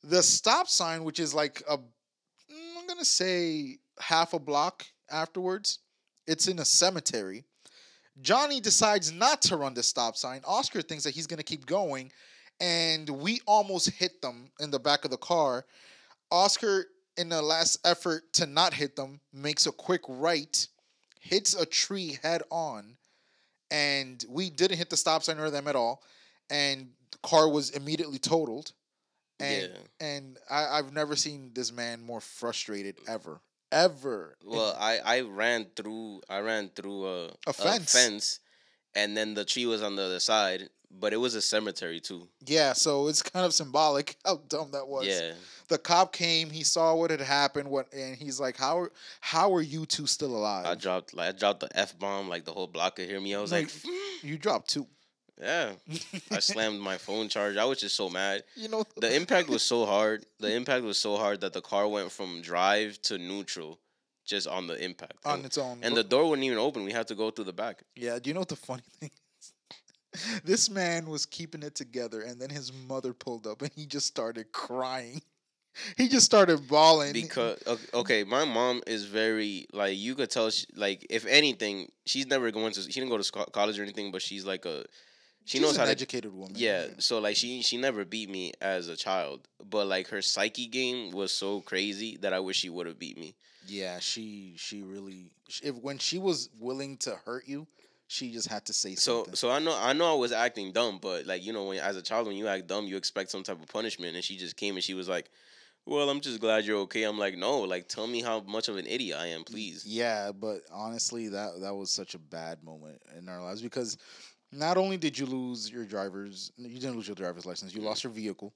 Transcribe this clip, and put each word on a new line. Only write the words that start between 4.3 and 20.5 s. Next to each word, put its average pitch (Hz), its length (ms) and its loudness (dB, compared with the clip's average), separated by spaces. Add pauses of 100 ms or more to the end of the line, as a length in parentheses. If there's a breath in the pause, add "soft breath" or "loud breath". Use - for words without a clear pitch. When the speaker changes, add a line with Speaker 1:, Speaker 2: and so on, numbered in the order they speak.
Speaker 1:
a 165 40 0
block 147 460 0 (260)
afterwards, 185 680 -2 (480)
it's 160 220 2
in 180 100 -2
a 147 60 -4
cemetery. 123 800 2 (760 soft breath)
Johnny 269 380 2
decides 202 520 4
not 240 300 4
to 180 140 4
run 135 180 -2
the 120 80 -2
stop 117 340 0
sign. 131 300 -6
Oscar 208 360 0
thinks 151 220 -6
that 139 100 -2
he's 156 120 -6
gonna 156 160 -8
keep 143 240 -8
going, 147 440 -2 (500 loud breath)
and 165 500 2
we 175 360 -2
almost 202 440 4
hit - 320 -2
them 123 360 -8
in 147 120 -6
the 139 100 0
back 147 240 4
of 139 60 -2
the 127 80 -2
car. 143 480 2 (640 loud breath)
Oscar, 190 560 4 (300)
in 175 120 -2
the 165 140 0
last 160 420 4
effort 165 500 2
to 170 120 4
not 160 280 4
hit 143 220 -2
them, 139 240 -8 (120)
makes 143 340 2
a 147 60 0
quick - 360 0
right, 147 580 0 (540)